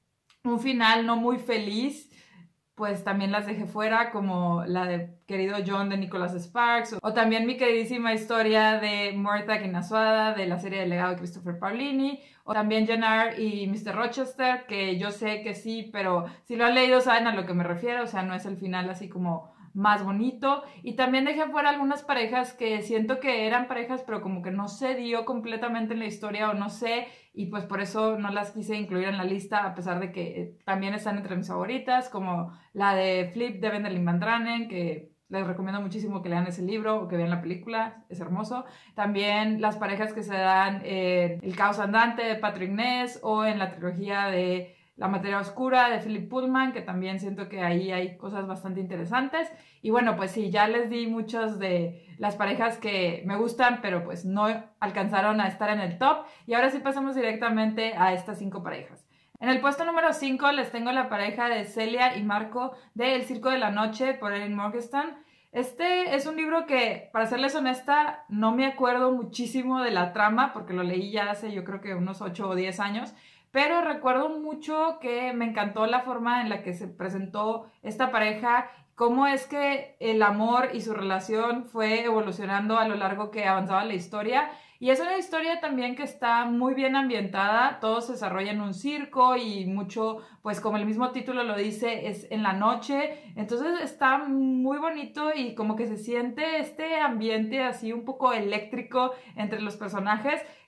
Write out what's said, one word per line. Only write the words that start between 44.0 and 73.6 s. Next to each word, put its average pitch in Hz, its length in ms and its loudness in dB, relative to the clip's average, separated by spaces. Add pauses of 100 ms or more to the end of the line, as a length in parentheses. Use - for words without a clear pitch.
de 180 480 0 (220)
La 190 120 -2
materia 196 300 0
oscura 247 520 4
de 226 100 0
Philip 214 280 -6
Pullman, 262 460 0
que 214 80 -6
también 185 380 -4
siento 196 300 -8
que 196 120 -8
ahí 180 300 2
hay 180 260 -4
cosas 196 300 -6
bastante 190 320 -6
interesantes. 233 720 -2 (320)
Y 214 80 0
bueno, 233 240 4
pues 185 160 -2
sí, 202 180 -2
ya 208 180 4
les 240 220 2
di 233 160 -2
muchas 220 540 -2
de 175 580 -2
las 208 180 -2
parejas 220 440 0
que 185 480 0
me 196 80 -2
gustan, 233 480 4
pero 180 200 0
pues 175 220 -8
no 208 220 2 (320)
alcanzaron 208 600 2
a 190 100 2
estar 214 200 -2
en 214 120 0
el 170 180 -4
top. 302 260 4 (220)
Y 233 80 0
ahora 262 160 4
sí 277 80 -2
pasamos 269 360 -2
directamente 220 800 0
a 185 180 6
estas 180 260 -6
cinco 196 240 -6
parejas. - 420 -10 (340)
En 240 100 0
el 262 120 2
puesto 277 240 2
número 330 280 4
cinco 277 380 2
les 277 200 0
tengo 233 200 -2
la 254 180 0
pareja 214 380 -2
de 214 180 0
Celia 233 520 2
y 208 60 -4
Marco 220 480 -2 (240)
de 254 180 2
El 247 80 2
circo 254 300 -2
de 262 80 2
la 214 100 2
noche 220 460 0
por 208 180 -4
Erin 202 220 -4
Morgenstern. 240 600 -4 (360)
Este 359 640 0
es 277 100 0
un 311 120 -6
libro 320 280 0
que, 240 480 0
para 220 140 2
serles 269 260 0
honesta, 294 760 0
no 214 220 2
me 254 140 4
acuerdo 254 460 4
muchísimo 254 720 -2
de 233 80 0
la 175 200 2
trama, 220 420 4
porque 185 200 -8
lo 180 80 0
leí 185 300 -2
ya 208 180 0
hace, 208 220 -6
yo 190 120 -6
creo 196 180 -8
que 202 120 -8
unos 180 300 -2
ocho 185 260 -6
o 185 60 -2
diez 185 240 -2
años, 208 340 -4 (380)
pero 294 300 4